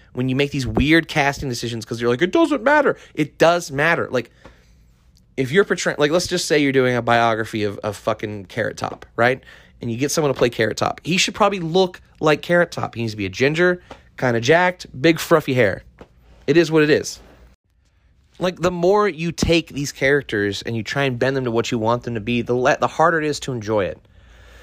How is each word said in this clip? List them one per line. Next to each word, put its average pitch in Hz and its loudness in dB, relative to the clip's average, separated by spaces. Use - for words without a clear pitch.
when 127 -2
you 127 -2
make 143 0
these 131 -4
weird 147 2
casting 139 -2
decisions 117 -8
'cause 117 -8
you're 120 0
like, 123 0
"It 185 0
doesn't 302 2
matter." 277 2
It - -4
does 170 4
matter. 147 0
Like, 120 -4
if 131 -4
you're 196 4
portraying, 180 -4
like, 147 2
let's 175 0
just 175 -4
say 151 2
you're 143 2
doing 127 2
a 120 0
biography 113 0
of, 104 -4
of 107 -6
fucking 104 -6
Carrot - -6
Top, - -10
right? 120 0
And 120 -6
you 117 -6
get 143 -2
someone 151 0
to 123 -2
play 123 2
Carrot - -2
Top. - -4
He 175 -2
should - -2
probably 202 0
look 175 0
like 151 2
Carrot 175 2
Top. 117 -8
He 113 -8
needs 113 -4
to 107 -12
be 101 -4
a 95 -4
ginger, 160 0
kinda 120 0
jacked, 170 2
big 165 4
fruffy 156 0
hair. 110 0
It 147 4
is 160 4
what 160 6
it 151 4
is. - 0
Like, 175 -4
the 175 0
more 185 4
you 165 -4
take 165 2
these 139 -8
characters 127 0
and 117 -6
you 113 -4
try 139 -4
and 127 -2
bend 127 0
them 131 -2
to 120 -2
what 117 -2
you 123 -2
want 117 -2
them 120 -8
to 110 -6
be, 117 -4
the 123 -2
le-, 127 2
the 120 0
harder 165 2
it 151 -4
is 147 -4
to 143 -8
enjoy 107 -2
it. 80 -8